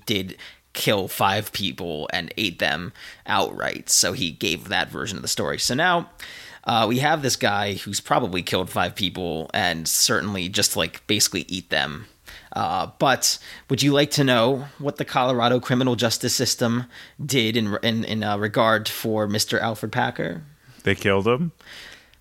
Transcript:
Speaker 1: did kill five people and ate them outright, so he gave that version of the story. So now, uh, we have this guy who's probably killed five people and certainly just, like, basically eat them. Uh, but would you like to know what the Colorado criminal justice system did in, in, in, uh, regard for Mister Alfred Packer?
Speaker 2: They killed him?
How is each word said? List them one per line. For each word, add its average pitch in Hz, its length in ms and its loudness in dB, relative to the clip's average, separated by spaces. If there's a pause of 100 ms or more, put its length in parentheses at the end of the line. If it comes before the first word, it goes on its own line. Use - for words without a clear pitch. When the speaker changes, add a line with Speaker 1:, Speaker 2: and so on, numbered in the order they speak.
Speaker 1:
did 95 320 -2 (360)
kill 101 340 0
five 101 440 0
people 82 600 -4
and 85 240 -4
ate 90 220 -2
them 82 340 0 (320)
outright, 57 640 -2
so - 240 2
he 85 180 -2
gave 82 380 -4
that 90 200 0
version 90 280 -6
of 64 60 -10
the 65 40 -6
story. 73 300 -2
So - 160 0
now, 175 380 0 (540)
uh, 113 220 4
we 123 120 2
have 151 240 2
this 127 140 0
guy 101 360 0
who's 98 260 -6
probably 95 440 0
killed 92 260 -2
five 90 240 0
people 87 600 -4
and 82 340 0
certainly 95 600 2
just, 104 300 -2
like, - 300 -2
basically 104 400 0
eat 92 240 -8
them. 73 340 -2 (480)
Uh, 92 340 -2 (120)
but - 400 2 (300)
would 120 120 0
you 139 120 4
like 147 180 4
to 143 120 2
know 127 420 4 (120)
what 143 200 -4
the 147 80 -4
Colorado 123 540 4
criminal 123 360 2
justice 117 400 0
system 123 500 0 (400)
did 113 320 2
in, 104 240 0
in, 113 220 0
in, 107 200 -2
uh, 104 140 0
regard 107 500 4
for 107 400 0
Mister 104 320 0
Alfred 110 320 -4
Packer? 127 520 -4 (400)
Speaker 2:
They 98 100 4
killed 98 340 2
him? 143 260 0 (680)